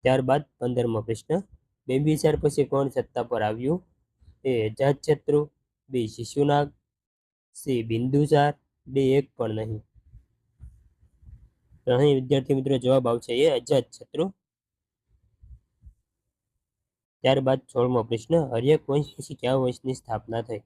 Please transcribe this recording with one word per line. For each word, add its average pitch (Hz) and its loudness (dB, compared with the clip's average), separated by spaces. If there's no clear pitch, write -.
ત્યારબાદ 131 2
પંદરમો 120 -2
પ્રશ્ન, 113 -4
બિંબિસાર 151 2
પછી 143 0
કોણ 139 0
સત્તા 123 -6
પર 117 -4
આવ્યું? 123 -2
એ 117 0
અજાતશત્રુ, 147 0
બી 123 -2
શિશુનાગ, 143 -2
સી 123 -4
બિંદુસાર, 143 2
ડી 131 2
એક 139 0
પણ 113 -4
નહીં. 110 -6
તો 123 2
અહીં 143 4
વિદ્યાર્થી 135 0
મિત્રો 135 0
જવાબ 123 2
આવશે 117 -2
એ 143 4
અજાતશત્રુ. 147 -2
ત્યારબાદ 131 2
સોળમો 123 0
પ્રશ્ન, 117 -2
હર્યક 139 0
વંશ 143 -2
પછી 147 -16
કયા 127 -2
વંશની 127 -4
સ્થાપના 113 -8
થઈ? 110 -10